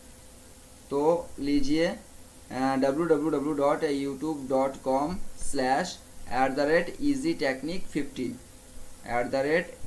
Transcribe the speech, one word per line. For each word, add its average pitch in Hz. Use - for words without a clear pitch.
तो 156
लीजिए, 143
अ, 214
डब्ल्यू 135
डब्ल्यू 156
डब्ल्यू 147
डॉट 147
यूट्यूब 139
डॉट 135
कॉम 147
स्लैश 139
एट 131
द 131
रेट 160
ईजी 143
टेक्निक 147
फ़िफ़्टीन, 135
एट 120
द 117
रेट 151